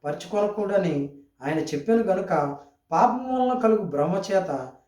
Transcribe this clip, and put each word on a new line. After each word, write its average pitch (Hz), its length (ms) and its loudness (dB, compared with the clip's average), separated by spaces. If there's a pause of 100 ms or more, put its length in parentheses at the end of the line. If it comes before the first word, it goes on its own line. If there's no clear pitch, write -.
పరచుకొనకూడని 202 1200 -2 (180)
ఆయన 156 180 -2
చెప్పాను 208 440 0
గనుక, 175 560 0 (320)
పాపం 247 420 2
వలన 254 260 0
కలుగు 220 220 4
భ్రమ 165 340 -2
చేత 190 580 -2 (140)